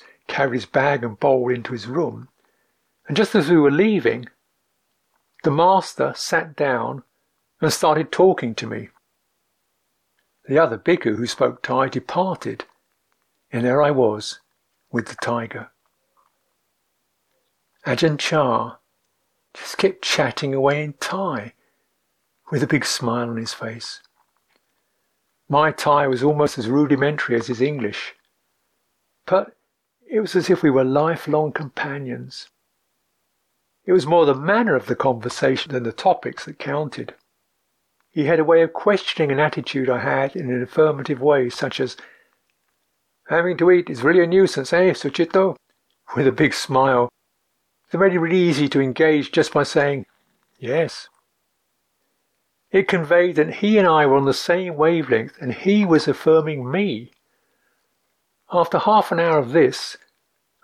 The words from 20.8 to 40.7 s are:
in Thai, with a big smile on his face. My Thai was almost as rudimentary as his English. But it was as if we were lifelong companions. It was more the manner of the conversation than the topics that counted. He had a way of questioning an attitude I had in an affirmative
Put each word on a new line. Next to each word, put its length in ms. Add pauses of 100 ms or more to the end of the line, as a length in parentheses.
in 120
Thai, 580 (1000)
with 120
a 40
big 200
smile 420
on 80
his 160
face. 480 (1500)
My 240
Thai 340
was 160
almost 360
as 100
rudimentary 680
as 120
his 120
English. 540 (1120)
But 300 (500)
it 140
was 160
as 120
if 140
we 80
were 140
lifelong 680
companions. 960 (1400)
It 80
was 140
more 180
the 100
manner 400
of 120
the 100
conversation 760
than 100
the 100
topics 540
that 120
counted. 560 (960)
He 140
had 140
a 60
way 180
of 100
questioning 580
an 100
attitude 500
I 80
had 380
in 140
an 120
affirmative 580